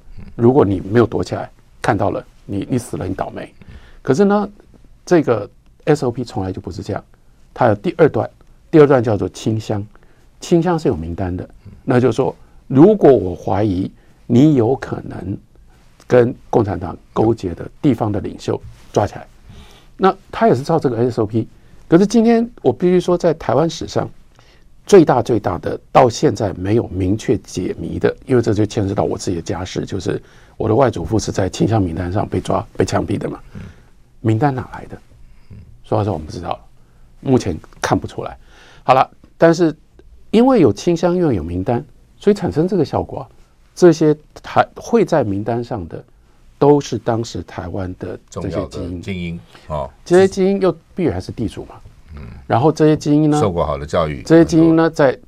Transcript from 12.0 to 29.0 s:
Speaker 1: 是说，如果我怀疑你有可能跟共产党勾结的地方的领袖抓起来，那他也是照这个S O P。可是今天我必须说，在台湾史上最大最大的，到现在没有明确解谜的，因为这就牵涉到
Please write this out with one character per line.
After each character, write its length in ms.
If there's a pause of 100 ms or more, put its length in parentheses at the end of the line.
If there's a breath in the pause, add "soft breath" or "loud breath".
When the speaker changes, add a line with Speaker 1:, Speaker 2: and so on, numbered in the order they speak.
Speaker 1:
是 40
说， 200 (320 soft breath)
如 260
果 180
我 220
怀 300
疑 260 (360 soft breath)
你 300
有 200
可 260
能 360 (680 soft breath)
跟 300 (140)
共 140
产 140
党 180 (180)
勾 200
结 220
的 140 (120)
地 120
方 180
的 80
领 180
袖 240 (300)
抓 160
起 80
来， 100 (680 soft breath)
那 200 (140)
他 200
也 40
是 80
照 160
这 120
个 80 (120)
S 120
O 40
P。 220 (400 soft breath)
可 100
是 80
今 160
天 260 (140)
我 100
必 180
须 100
说， 180
在 180
台 180
湾 160
史 180
上 220 (760 soft breath)
最 200
大 160
最 180
大 180
的， 220 (100)
到 200
现 260
在 200
没 200
有 140
明 280
确 200
解 420
谜 180
的， 160 (120)
因 100
为 60
这 120
就 120
牵 220
涉 60
到 120